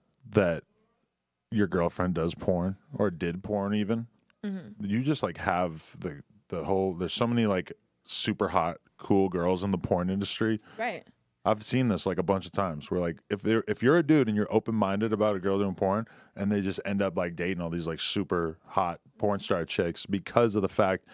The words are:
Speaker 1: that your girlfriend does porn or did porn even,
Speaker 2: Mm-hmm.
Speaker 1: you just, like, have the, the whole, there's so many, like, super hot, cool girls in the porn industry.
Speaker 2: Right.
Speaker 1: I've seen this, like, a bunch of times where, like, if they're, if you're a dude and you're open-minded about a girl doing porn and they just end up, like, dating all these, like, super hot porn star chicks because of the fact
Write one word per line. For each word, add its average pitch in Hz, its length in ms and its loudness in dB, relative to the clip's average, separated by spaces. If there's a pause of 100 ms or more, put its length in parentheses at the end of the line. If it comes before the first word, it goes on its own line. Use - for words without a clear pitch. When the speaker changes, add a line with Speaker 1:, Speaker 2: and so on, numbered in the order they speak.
(300)
Speaker 1:
that 92 340 2 (840)
your 104 160 2
girlfriend 87 480 0
does 82 220 -2
porn 92 420 -2 (160)
or 104 160 0
did 87 340 -4
porn 101 300 -2
even, 107 320 -2 (400)
Speaker 2:
Mm-hmm. 151 380 -10
Speaker 1:
you 104 200 0
just, 143 200 -2
like, 87 140 -4
have 90 600 -2
the, 73 240 -8 (280)
the 82 160 -6
whole, 95 300 0
there's 87 180 -4
so 123 120 0
many, 117 220 2
like, 92 240 0 (320)
super - 460 -2
hot, 85 260 2 (220)
cool 95 320 4
girls 90 340 2
in 101 80 0
the 90 60 2
porn 90 320 0
industry. 104 500 0 (180)
Speaker 2:
Right. 214 300 -6 (380)
Speaker 1:
I've 107 180 2
seen 131 240 2
this, 95 180 0
like, 90 120 -2
a 90 60 2
bunch 92 220 0
of 87 60 -16
times 80 400 -4
where, 90 80 0
like, 85 200 -2 (100)
if 101 120 -4
they're, 110 280 2
if 104 120 -4
you're 135 160 6
a 170 60 4
dude 143 240 4
and 107 80 2
you're 104 180 0
open-minded 107 600 2
about 107 240 2
a - 20 -6
girl 98 200 0
doing 98 160 -2
porn 101 320 0 (280)
and 101 160 0
they 104 80 2
just 95 240 -2
end 101 180 -2
up, 95 140 0
like, 87 220 -2
dating 87 240 -2
all 85 80 -4
these, 82 180 -4
like, 80 140 -4
super 85 640 -2
hot 87 340 -2 (180)
porn 101 220 0
star 90 240 0
chicks 85 420 -2
because 101 500 2
of 104 60 2
the 95 60 2
fact 95 460 0